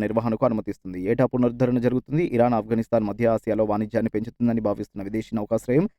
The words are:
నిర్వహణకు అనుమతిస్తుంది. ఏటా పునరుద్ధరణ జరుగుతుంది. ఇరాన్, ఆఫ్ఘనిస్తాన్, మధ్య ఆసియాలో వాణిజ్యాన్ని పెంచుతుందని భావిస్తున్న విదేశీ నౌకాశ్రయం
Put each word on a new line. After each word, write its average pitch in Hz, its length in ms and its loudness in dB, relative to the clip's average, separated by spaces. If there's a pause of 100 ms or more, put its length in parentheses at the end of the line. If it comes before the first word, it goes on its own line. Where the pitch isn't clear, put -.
నిర్వహణకు 110 440 0
అనుమతిస్తుంది. 101 500 -6 (120)
ఏటా 123 160 4
పునరుద్ధరణ 123 600 0
జరుగుతుంది. 127 380 0 (100)
ఇరాన్, 120 200 4
ఆఫ్ఘనిస్తాన్, 113 500 0
మధ్య 107 300 -2
ఆసియాలో 110 360 0
వాణిజ్యాన్ని 107 440 0
పెంచుతుందని 117 540 0
భావిస్తున్న 101 400 -6
విదేశీ 110 280 -4
నౌకాశ్రయం 123 520 0 (100)